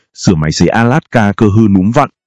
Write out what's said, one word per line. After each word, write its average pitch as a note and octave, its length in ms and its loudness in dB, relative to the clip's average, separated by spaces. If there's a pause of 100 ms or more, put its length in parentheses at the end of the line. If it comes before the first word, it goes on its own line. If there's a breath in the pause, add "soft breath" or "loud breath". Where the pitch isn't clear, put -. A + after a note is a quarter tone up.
(140)
sửa - 220 -2
máy D#2 160 -2
sấy E2 160 0
Alaska A#2 720 0
cơ A2 100 2
hư A2 200 2
núm G2 240 0
vặn, C3+ 180 0 (180)